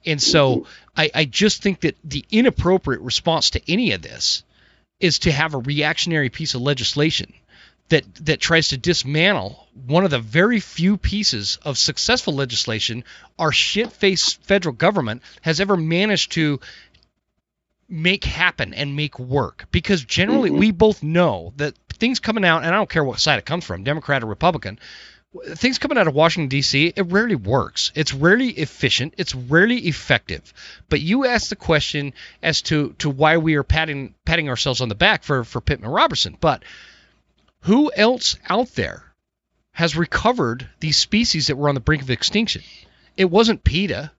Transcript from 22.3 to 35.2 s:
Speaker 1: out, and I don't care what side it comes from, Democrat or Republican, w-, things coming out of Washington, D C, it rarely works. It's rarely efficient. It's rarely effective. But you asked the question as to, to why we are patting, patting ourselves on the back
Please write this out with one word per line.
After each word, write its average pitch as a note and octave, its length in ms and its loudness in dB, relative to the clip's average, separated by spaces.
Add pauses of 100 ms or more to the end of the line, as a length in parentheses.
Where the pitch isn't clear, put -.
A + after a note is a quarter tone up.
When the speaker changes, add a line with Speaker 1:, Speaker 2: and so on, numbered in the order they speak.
Speaker 1:
out, D#3+ 200 4
and E3 100 0
I - 20 2
don't G#3+ 140 0
care D#3 140 0
what B2+ 160 -4
side C#3+ 180 2
it - 60 -8
comes E3 200 -4
from, F#2 200 -8
Democrat C#3+ 380 -2
or A2+ 40 -8
Republican, A2 520 -2 (560)
w-, E3+ 200 -14
things A#3+ 240 0
coming C#4+ 200 0
out F3+ 100 4
of C3+ 60 -4
Washington, D#3 340 2
D C#3 140 0
C, D3+ 320 2
it G3+ 80 -2
rarely G3 320 0
works. A2+ 600 -2
It's D3+ 200 -2
rarely G3 360 4
efficient. - 680 -2
It's - 160 -6
rarely E3 460 2
effective. B2+ 720 -4 (360)
But D3 120 0
you A3+ 260 0
asked A#3+ 240 0
the G3+ 60 -8
question C#3+ 580 -2 (280)
as - 200 -2
to, D3 360 -2
to D3+ 120 -2
why D3+ 260 4
we D#3+ 200 2
are C#3 60 0
patting, D3 520 -2 (100)
patting D#3+ 240 0
ourselves B2 320 -2
on B2+ 80 -2
the G#2+ 60 -4
back F3+ 280 2